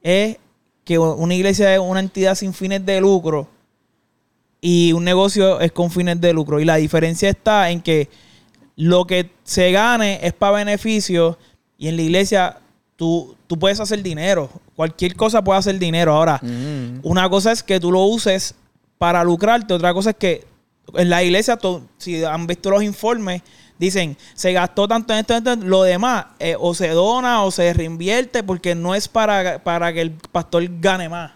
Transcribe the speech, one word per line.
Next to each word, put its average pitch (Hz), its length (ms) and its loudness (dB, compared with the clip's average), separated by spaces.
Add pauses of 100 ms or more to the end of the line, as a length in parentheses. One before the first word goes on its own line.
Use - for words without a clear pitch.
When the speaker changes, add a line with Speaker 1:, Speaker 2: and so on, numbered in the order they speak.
Speaker 1:
es 208 360 0 (480)
que 170 120 0
una 165 380 0
iglesia 196 400 2
es 190 60 4
una 185 180 -2
entidad 190 380 0
sin 190 180 -6
fines 190 320 -6
de 190 140 0
lucro 165 480 2 (1120)
y 170 320 4
un 170 120 0
negocio 190 560 2
es 165 120 0
con 175 180 -2
fines 175 300 -2
de 175 120 4
lucro. 147 280 0
Y 156 40 0
la 165 120 4
diferencia 165 520 0
está 196 420 2
en 175 120 -4
que 156 260 0 (680)
lo 175 300 4
que 180 240 -2 (140)
se 180 280 2
gane 214 500 2
es 170 100 -2
pa' 202 180 2
beneficio 208 880 0 (400)
y 151 100 -8
en 165 80 -4
la 165 60 -2
iglesia 185 560 0 (380)
tú, 165 400 -2 (100)
tú 170 120 -4
puedes 196 220 0
hacer 208 220 -4
dinero. 170 480 -2 (240)
Cualquier 165 420 -4
cosa 220 260 2
puede 190 160 2
hacer 196 200 0
dinero. 170 360 2
Ahora, 151 280 2
Speaker 2:
Ujú. 123 680 -8
Speaker 1:
una 180 200 2
cosa 196 240 2
es 233 100 -4
que 190 180 -2
tú 175 120 0
lo 185 120 4
uses 202 500 0 (440)
para 175 260 2
lucrarte, 208 500 2
otra 175 180 0
cosa 196 180 0
es 208 60 -4
que 180 280 -2 (500)
en 175 160 2
la 175 120 2
iglesia, 208 340 2
to-, 180 260 -4 (160)
si 165 260 -6
han 165 220 -6
visto 175 240 -4
los 202 120 2
informes, 208 600 -4 (360)
dicen, 175 380 -2 (180)
"Se 180 180 -2
gastó 185 360 0
tanto 226 240 -2
en 214 80 -2
esto, 226 140 -2
en 233 40 0
esto, 240 140 -2
en 220 160 -4
lo 190 140 4
demás, 190 440 0 (120)
eh, 165 200 -4
o 175 160 -2
se 175 140 -4
dona 226 560 0
o 190 60 0
se 175 220 0
reinvierte", 180 680 -4
porque 180 320 -4
no 170 200 -4
es 202 140 -4
para, 202 540 -2
para 170 300 -2
que 165 80 -6
el 165 120 -4
pastor 170 520 -4 (160)
gane 185 280 -2
más. 170 280 -12